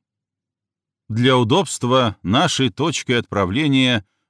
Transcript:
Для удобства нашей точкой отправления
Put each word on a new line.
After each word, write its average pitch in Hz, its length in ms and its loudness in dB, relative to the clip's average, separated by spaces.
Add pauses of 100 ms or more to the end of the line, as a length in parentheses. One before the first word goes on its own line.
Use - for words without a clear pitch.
(1080)
Для 123 300 2
удобства 123 840 0
нашей 131 500 0
точкой 131 480 -2
отправления 123 840 0 (240)